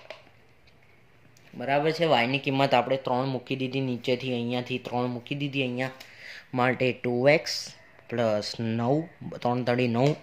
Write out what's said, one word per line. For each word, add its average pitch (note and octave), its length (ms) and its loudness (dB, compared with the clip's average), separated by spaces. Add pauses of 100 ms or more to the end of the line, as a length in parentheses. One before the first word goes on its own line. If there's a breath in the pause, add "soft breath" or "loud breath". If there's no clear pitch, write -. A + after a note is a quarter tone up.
(1600)
બરાબર C#3+ 340 0
છે. E3 140 0
વાયની C3 340 4
કિંમત C3+ 340 2
આપણે C3 240 4
ત્રણ B2+ 280 0
મૂકી C3+ 300 -4
દીધી, C3 260 -4
નીચેથી B2+ 520 -2
અહીંયાથી B2 460 -4
ત્રણ B2 260 -4
મૂકી B2 300 -6
દીધી C#3+ 260 -4
અહીંયા, B2+ 300 -2 (640 loud breath)
માટે B2+ 380 2
ટુ B2 360 0
એક્સ - 480 2 (340)
પ્લસ A2+ 500 0
નવ, A#2 440 0 (380)
ત્રણ B2 220 0
તળી B2 240 2
નવ B2 360 4